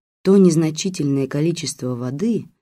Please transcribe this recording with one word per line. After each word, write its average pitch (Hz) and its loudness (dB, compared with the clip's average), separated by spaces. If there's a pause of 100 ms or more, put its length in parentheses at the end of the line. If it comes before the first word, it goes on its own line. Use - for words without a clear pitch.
(240)
То 190 6
незначительное 160 2
количество 147 -4
воды, 143 -4 (160)